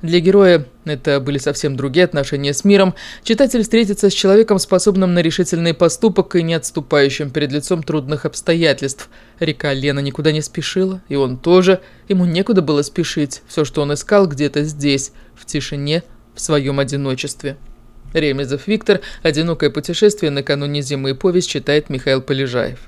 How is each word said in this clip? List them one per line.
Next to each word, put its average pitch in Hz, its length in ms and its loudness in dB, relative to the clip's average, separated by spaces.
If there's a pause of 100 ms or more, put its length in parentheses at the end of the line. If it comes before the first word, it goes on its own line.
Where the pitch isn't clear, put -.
Для 175 200 2
героя 180 440 6 (200)
это 143 340 -2
были 135 200 -4
совсем 139 360 -4
другие 139 300 2
отношения 143 480 -2
с - 100 -6
миром. 196 320 6 (260)
Читатель 233 420 2
встретится 208 460 2
с 190 40 -2
человеком, 208 440 4
способным 190 560 2
на 175 60 2
решительный 165 540 0
поступок 180 640 2
и 165 60 2
не 165 100 -2
отступающим 147 800 0
перед 143 200 -2
лицом 151 320 -2
трудных 147 420 -4
обстоятельств. 156 840 -2 (320)
Река 151 320 -2
Лена 135 260 -2
никуда 143 320 -6
не 151 100 -2
спешила, 185 680 -4
и 143 60 -4
он 127 220 -2
тоже. 185 440 2 (260)
Ему 185 160 0
некуда 185 380 0
было 147 200 0
спешить. 147 680 -4
Все, 156 160 -2
что - 160 -4
он 143 120 -2
искал, 202 320 2
где-то 147 380 -2
здесь, 147 480 -2 (240)
в - 100 -20
тишине, 147 580 -4 (300)
в - 60 -20
своем 139 400 -2
одиночестве. 139 800 -4 (560)
Ремезов 143 520 -2
Виктор, 220 360 0 (200)
"Одинокое 160 480 0
путешествие 175 600 0
накануне 143 500 -4
зимы", 135 320 -4
повесть, 175 360 0
читает 147 400 0
Михаил 135 320 0
Полежаев. 131 680 -4